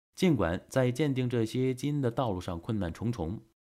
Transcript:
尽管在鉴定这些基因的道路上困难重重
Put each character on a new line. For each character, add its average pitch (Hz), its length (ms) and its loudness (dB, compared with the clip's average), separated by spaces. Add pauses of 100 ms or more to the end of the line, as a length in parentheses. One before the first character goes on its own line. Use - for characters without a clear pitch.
(140)
尽 175 220 4
管 92 320 0
在 127 240 2
鉴 143 200 0
定 127 160 0
这 120 160 0
些 127 300 0
基 131 140 -4
因 147 120 0
的 127 80 2
道 120 220 0
路 90 100 -2
上 87 200 -4
困 110 180 -2
难 87 140 -2
重 98 180 -4
重 82 300 -4 (220)